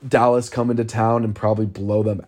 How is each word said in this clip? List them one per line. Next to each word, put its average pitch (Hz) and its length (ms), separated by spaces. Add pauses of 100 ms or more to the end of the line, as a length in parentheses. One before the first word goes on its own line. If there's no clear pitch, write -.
Dallas 123 400
come 120 240
into 117 140
town 113 400
and 107 100
probably 107 300
blow 101 380
them 104 240